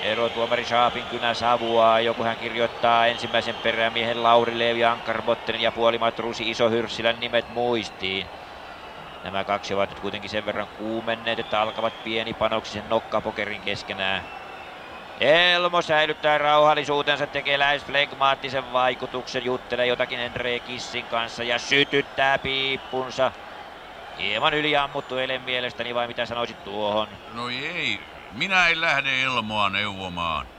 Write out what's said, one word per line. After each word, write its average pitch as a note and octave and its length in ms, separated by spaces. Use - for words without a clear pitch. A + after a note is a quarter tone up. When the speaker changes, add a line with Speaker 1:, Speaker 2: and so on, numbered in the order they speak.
Speaker 1:
Erotuomari A#2 600
Schaapin A#2+ 400
kynä A#2 300
savuaa. A2+ 640
Joku A#2 220
hän A2+ 140
kirjoittaa A#2 680
ensimmäisen A#2 480
perämiehen A2+ 680
Lauri A#2 360
Leevi A#2 260
Ankarbotten A2+ 760
ja A2+ 120
puolimatruusi A#2 800
Iso A2+ 200
Hyrssilän A#2 500
nimet A#2+ 280
muistiin. A2 800
Nämä F#2+ 200
kaksi G2+ 300
ovat G2 160
nyt - 100
kuitenkin G2+ 300
sen G#2 160
verran G#2 200
kuumenneet, A2+ 600
että A2 220
alkavat A2 440
pienipanoksisen A2 840
nokkapokerin G#2+ 720
keskenään. G2 640
Elmo F3 640
säilyttää D3+ 560
rauhallisuutensa, D3 880
tekee C#3 320
lähes C#3+ 260
flegmaattisen C3+ 880
vaikutuksen, B2+ 720
juttelee B2 420
jotakin B2 340
Endre A#2+ 380
Kissin A#2+ 460
kanssa A#2 400
ja A#2+ 140
sytyttää C#3 800
piippunsa. C3 960
Hieman G#2+ 360
yliammuttu C#3+ 640
ele C3 200
mielestäni, B2 560
vai A#2+ 120
mitä A#2 200
sanoisit A#2 380
tuohon? G#2 440
Speaker 2:
No A#2+ 140
ei, C3+ 520
minä F3+ 340
en E3 120
lähde C#3 420
Elmoa G#2+ 480
neuvomaan. F2+ 760